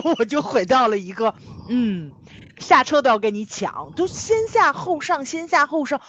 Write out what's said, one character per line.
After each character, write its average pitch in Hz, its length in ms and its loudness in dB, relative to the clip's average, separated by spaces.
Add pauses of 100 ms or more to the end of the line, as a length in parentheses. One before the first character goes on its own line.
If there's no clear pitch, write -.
(180)
我 233 60 2
就 285 160 -2
回 208 240 0
到 254 240 4
了 214 100 0
一 190 140 -10
个， 220 220 -2 (340)
嗯， 208 440 -2 (460)
下 277 260 4
车 294 180 2
都 262 80 4
要 220 80 4
跟 214 160 0
你 208 120 -6
抢， - 500 -8
就 359 100 0
先 - 300 -2 (120)
下 349 240 4
后 339 280 -4
上， 294 240 -2
先 330 240 -8
下 294 180 4
后 302 200 0
上， 277 220 -2